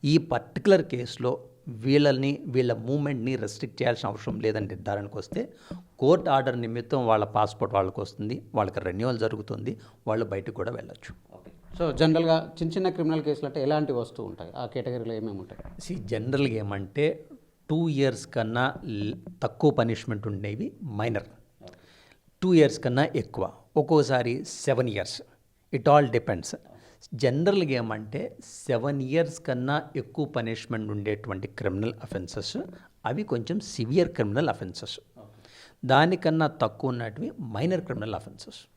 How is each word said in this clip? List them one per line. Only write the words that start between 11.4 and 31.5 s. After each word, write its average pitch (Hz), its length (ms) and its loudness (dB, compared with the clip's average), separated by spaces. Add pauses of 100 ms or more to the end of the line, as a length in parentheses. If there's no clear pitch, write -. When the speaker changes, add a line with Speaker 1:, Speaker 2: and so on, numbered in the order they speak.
Speaker 2:
So, 175 60 0 (160)
జనరల్గా 160 360 6 (200)
చిన్న 165 180 -2
చిన్న 190 200 2
క్రిమినల్ 160 320 0
కేసులు 147 220 -2
అంటే 139 180 -6
ఎలాంటి 151 320 2
వస్తువు 113 320 -6
ఉంటాయి, 87 200 -14 (100)
ఆ 123 120 -6
కేటగిరీలో 120 460 -6
ఏమేమి 104 240 -6
ఉంటాయి? - 180 -16 (240)
Speaker 1:
See, - 120 -6 (160)
జనరల్గా 123 500 0
ఏమంటే 98 420 -2 (640)
టూ 156 100 0 (200)
ఇయర్స్ 127 260 2 (100)
కన్నా 117 300 0 (320)
ల్-, 104 180 -2 (300)
తక్కువ 143 340 4
పనిష్మెంట్ 113 520 -2
ఉండేవి 104 360 -6 (320)
మైనర్, 107 300 -2 (1120)
టూ 185 160 4
ఇయర్స్ 147 280 8
కన్నా 127 180 4 (180)
ఎక్కువ, - 220 -4 (380)
ఒక్కోసారి 131 520 4 (300)
సెవెన్ 127 320 2
ఇయర్స్, 92 200 -6 (640)
it 110 160 0
all 147 140 8 (100)
depends. 98 320 -2 (720)
జనరల్గా 156 580 4
ఏమంటే 110 400 -6 (460)
సెవెన్ 139 400 0
ఇయర్స్ 156 400 0
కన్నా 127 300 0 (240)
ఎక్కువ - 240 -4 (120)
పనిష్మెంట్ 113 580 -4
ఉండేటువంటి 104 540 -4 (120)